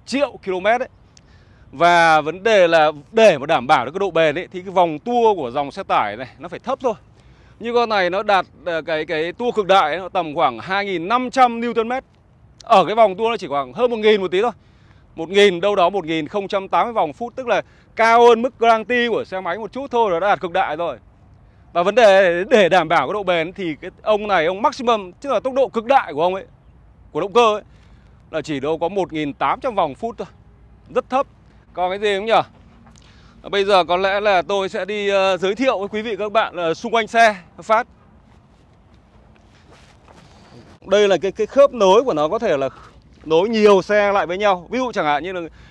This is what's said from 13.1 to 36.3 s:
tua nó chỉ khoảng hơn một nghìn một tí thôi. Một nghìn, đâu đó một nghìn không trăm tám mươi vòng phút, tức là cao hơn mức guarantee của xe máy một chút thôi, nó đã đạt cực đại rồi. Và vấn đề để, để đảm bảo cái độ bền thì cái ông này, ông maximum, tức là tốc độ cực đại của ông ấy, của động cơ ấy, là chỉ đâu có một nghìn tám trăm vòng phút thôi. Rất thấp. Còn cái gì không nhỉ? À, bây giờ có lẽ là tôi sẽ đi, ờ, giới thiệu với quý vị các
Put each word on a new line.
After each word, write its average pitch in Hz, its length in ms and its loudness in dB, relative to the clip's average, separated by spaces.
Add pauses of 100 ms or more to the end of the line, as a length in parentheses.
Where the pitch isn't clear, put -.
tua 220 140 -2
nó 233 80 -4
chỉ 185 100 -10
khoảng 135 260 -6
hơn 233 180 -2
một 233 60 -4
nghìn 214 240 2
một 180 100 -4
tí 185 100 0
thôi. 233 100 -2 (640)
Một 160 140 -12
nghìn, 196 320 2
đâu 202 140 0
đó 180 140 2
một 190 160 -6
nghìn 160 220 -4
không 202 200 -6
trăm 190 200 -6
tám 180 180 0
mươi 240 80 -10
vòng 175 200 -2
phút, 233 220 -12
tức 254 120 -10
là 202 140 0 (340)
cao 226 320 6
hơn 226 140 6
mức 262 180 -6
guarantee 226 500 2
của 156 140 -2
xe 185 180 -10
máy 180 160 -6
một 226 140 -12
chút 269 200 -12
thôi, 226 200 0
nó 165 80 -2
đã 190 80 -2
đạt 185 140 0
cực 180 100 -8
đại 156 240 -4
rồi. 160 220 -8 (760)
Và 175 100 0
vấn 202 120 0
đề 196 380 6
để, 175 160 -2
để 214 200 6
đảm 165 180 4
bảo 151 200 2
cái 170 60 -6
độ 208 100 -6
bền 175 300 -2
thì 165 280 -8
cái 185 100 -14 (100)
ông 214 260 -2
này, 180 180 2
ông 190 160 -2
maximum, 233 500 -2
tức - 180 -14
là 226 100 0
tốc 262 140 -6
độ 254 140 2
cực 214 180 -6
đại 240 280 0
của 143 80 -4
ông 180 140 0
ấy, 190 100 -12 (640)
của 147 100 -6
động 190 120 -6
cơ 226 220 4
ấy, 202 80 -10 (680)
là 156 100 -4
chỉ 143 180 -6
đâu 151 180 -4
có 165 120 -4
một 185 240 -4
nghìn 151 200 -6
tám 151 260 -4
trăm 247 160 -6
vòng 156 200 -2
phút 226 220 -10
thôi. 190 100 -12 (680)
Rất - 140 -4
thấp. 143 180 -2 (460)
Còn 180 160 -4
cái 196 100 -6
gì 208 180 -2
không 202 80 -6
nhỉ? 226 80 0 (1120)
À, - 60 -16
bây 196 160 -2
giờ 190 180 4
có 175 140 0
lẽ 196 220 -2
là 196 220 2
tôi 190 280 -4
sẽ 196 160 -8
đi, 202 240 -4
ờ, 190 280 0
giới 190 180 -2
thiệu 247 240 0
với 202 80 -6
quý 214 140 -6
vị 220 140 -6
các 208 160 -8